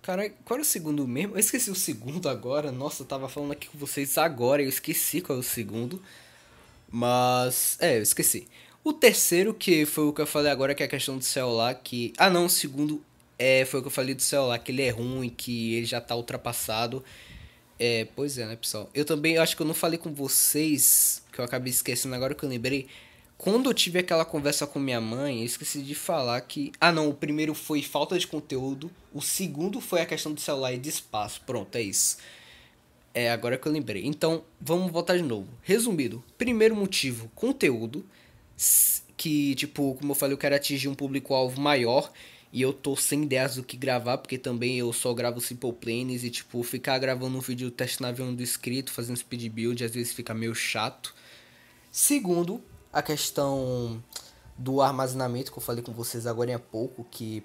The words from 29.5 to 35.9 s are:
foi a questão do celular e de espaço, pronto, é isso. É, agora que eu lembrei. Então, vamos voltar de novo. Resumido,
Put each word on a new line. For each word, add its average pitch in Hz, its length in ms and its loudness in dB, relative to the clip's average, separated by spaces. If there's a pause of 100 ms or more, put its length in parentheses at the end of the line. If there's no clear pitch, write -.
foi - 180 0
a 165 60 2
questão 156 260 -4
do 143 80 -6
celular 135 320 -2
e 127 60 -4
de 127 100 -8
espaço, - 580 -6
pronto, 117 300 -4
é 120 60 0
isso. - 340 2 (1000)
É, 120 160 2
agora 120 280 0
que 131 100 -4
eu 151 60 2
lembrei. 110 320 -4
Então, 160 400 0 (160)
vamos 175 280 0
voltar 175 280 2
de 175 60 2
novo. 110 260 -2 (120)
Resumido, 170 600 0 (140)